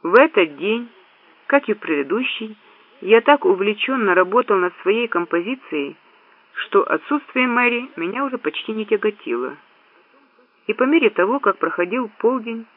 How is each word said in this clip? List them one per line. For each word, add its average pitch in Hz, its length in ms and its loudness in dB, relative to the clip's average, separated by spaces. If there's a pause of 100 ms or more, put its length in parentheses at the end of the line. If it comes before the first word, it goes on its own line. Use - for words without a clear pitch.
В 170 120 -2
этот 208 420 4
день, 220 320 -4 (580)
как 277 220 0
и 214 60 0
в 208 40 -10
предыдущий, 208 800 -4 (440)
я 226 200 6
так - 240 4
увлечённо 202 720 0
работал 196 420 2
над 180 220 -2
своей 226 300 0
композицией, 170 880 -4 (580)
что - 360 0
отсутствие 277 560 -2
Мэри 240 500 0
меня 202 280 -6
уже 254 140 -6
почти - 340 -6
не 220 140 -6
тяготило. 196 680 -4 (1080)
И 214 60 -4
по 254 120 0
мере 277 260 4
того, 208 300 0
как - 180 0
проходил 180 600 -4
полдень 226 480 -4 (100)